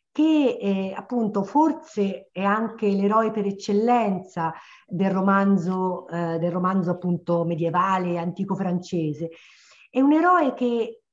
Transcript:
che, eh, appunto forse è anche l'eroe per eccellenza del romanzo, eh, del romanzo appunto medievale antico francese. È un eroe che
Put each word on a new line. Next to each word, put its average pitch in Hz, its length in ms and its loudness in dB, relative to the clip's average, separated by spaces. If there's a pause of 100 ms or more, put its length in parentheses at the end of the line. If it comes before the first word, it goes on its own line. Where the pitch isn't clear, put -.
(100)
che, 302 500 2
eh, 190 340 -2
appunto 208 480 -2
forse 208 880 0
è 185 100 -6
anche 214 460 -2
l'eroe 208 420 2
per 214 160 -2
eccellenza 202 1080 0 (340)
del 190 240 0
romanzo, 185 1000 2
eh, 170 300 -4
del 175 120 0
romanzo 180 400 0
appunto 175 540 -2
medievale 175 720 0
antico 185 360 -4
francese. 170 760 -4 (580)
È 254 120 -2
un 285 120 6
eroe 330 420 4
che 233 480 -2 (100)